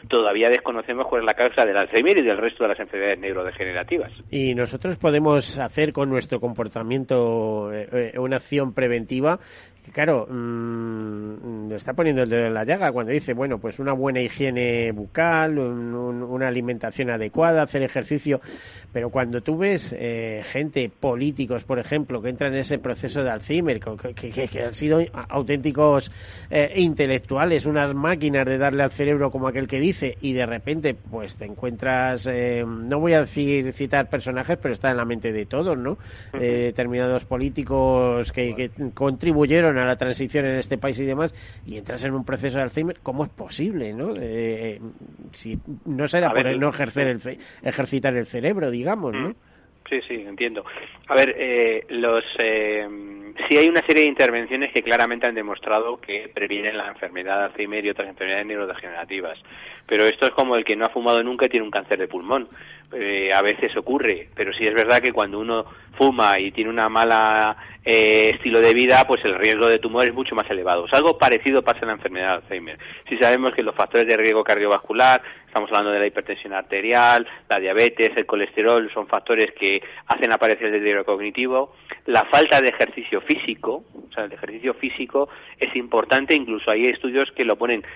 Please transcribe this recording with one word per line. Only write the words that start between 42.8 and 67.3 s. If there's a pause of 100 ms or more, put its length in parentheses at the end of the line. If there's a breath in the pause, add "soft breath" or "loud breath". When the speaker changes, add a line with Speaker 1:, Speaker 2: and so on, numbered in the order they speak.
Speaker 2:
¿cómo
es
posible,
no?
Eh,
eh, (520)
si (260)
no
será
Speaker 1:
A
Speaker 2:
por
Speaker 1:
ver,
Speaker 2:
el
no
ejercer
el
ce-, (240 loud breath)
ejercitar
el
cerebro,
digamos,
¿no?
Speaker 1:
Mm. (540 soft breath)
Sí,
sí,
entiendo. (440 loud breath)
A
ver,
eh,
los, (140)
eh, (580)
sí
hay
una
serie
de
intervenciones
que
claramente
han
demostrado
que
previenen
la
enfermedad
de
Alzheimer
y
otras
enfermedades
neurodegenerativas. (480 loud breath)
Pero
esto
es
como
el
que
no
ha
fumado
nunca
y
tiene
un
cáncer
de
pulmón. (440 loud breath)
Eh,
a
veces
ocurre,
pero
sí
es
verdad
que
cuando
uno (300 loud breath)
fuma
y
tiene
una
mala, (280 loud breath)